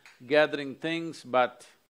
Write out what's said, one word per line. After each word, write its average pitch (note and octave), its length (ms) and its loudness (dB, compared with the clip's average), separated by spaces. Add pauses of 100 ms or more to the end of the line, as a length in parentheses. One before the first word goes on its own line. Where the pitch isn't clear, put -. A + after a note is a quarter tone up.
(260)
gathering C#3+ 500 2
things, E3 480 -8
but, B2 420 0 (300)